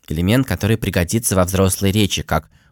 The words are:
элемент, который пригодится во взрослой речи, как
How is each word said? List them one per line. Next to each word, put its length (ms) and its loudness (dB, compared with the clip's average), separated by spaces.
элемент, 380 0
который 320 0
пригодится 580 -2
во 80 4
взрослой 480 0
речи, 300 0
как 280 -4